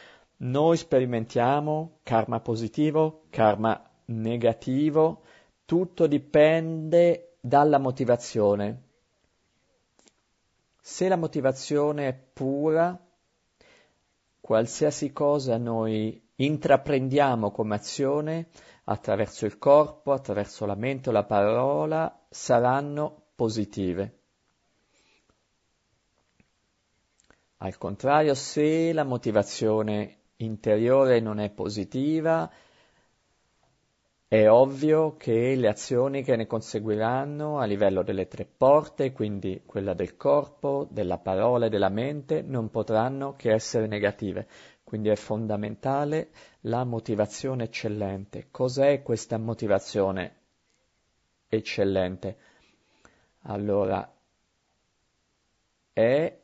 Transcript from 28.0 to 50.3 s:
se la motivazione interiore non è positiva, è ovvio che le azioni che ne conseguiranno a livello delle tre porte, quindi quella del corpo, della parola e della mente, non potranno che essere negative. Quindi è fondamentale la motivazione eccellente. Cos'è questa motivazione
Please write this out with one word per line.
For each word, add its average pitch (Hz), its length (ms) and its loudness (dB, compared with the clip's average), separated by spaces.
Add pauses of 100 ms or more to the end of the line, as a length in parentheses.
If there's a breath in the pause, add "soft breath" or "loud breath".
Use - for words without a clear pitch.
se 156 580 0
la 156 100 0
motivazione 107 1160 -2 (180)
interiore 117 840 2
non 107 220 -2
è 104 100 -4
positiva, 151 960 -2 (1800 soft breath)
è 107 220 6
ovvio 151 640 4
che 120 380 0
le 123 140 2
azioni 131 560 -2
che 127 100 0
ne 113 140 -2
conseguiranno 127 1120 -4
a 123 40 0
livello 98 380 2
delle 95 240 -4
tre - 180 -12
porte, 139 680 2
quindi 101 520 -6
quella 98 300 -6
del 90 220 -6
corpo, 143 760 -2
della 90 280 -4
parola 113 480 0
e - 20 0
della 98 220 0
mente, 139 520 -4
non 120 260 -6
potranno 127 640 -2
che 120 180 -2
essere 110 340 0
negative. 101 600 -4 (340 loud breath)
Quindi 107 280 -4
è 104 40 4
fondamentale 113 1160 -4 (320 loud breath)
la 117 200 -4
motivazione 117 800 -4
eccellente. 104 880 -8
Cos'è 135 520 0
questa 113 360 -4
motivazione 101 960 -2 (1120)